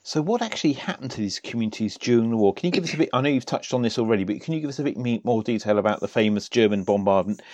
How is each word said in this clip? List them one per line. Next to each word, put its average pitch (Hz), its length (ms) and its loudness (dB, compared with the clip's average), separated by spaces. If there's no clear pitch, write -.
So - 180 -2
what 220 200 0
actually 214 320 0
happened 131 380 -8
to 113 100 -6
these 101 180 -4
communities 110 580 -4
during 117 340 4
the 117 40 0
war? 101 180 4
Can - 140 -4
you 180 40 0
give 180 120 0
us 160 100 -6
a 151 40 -6
bit, 156 160 2
I 127 80 2
know 139 80 2
you've 131 160 0
touched - 280 -4
on 127 80 0
this 113 160 0
already, 110 280 2
but 101 160 -4
can 160 120 -6
you 160 60 -2
give 151 100 -6
us 139 100 -10
a 147 40 -4
bit 139 140 -4
me-, 120 260 -2
more 117 180 0
detail 107 360 0
about 104 240 0
the - 80 -6
famous 107 400 2
German 104 340 4
bombardment 98 580 2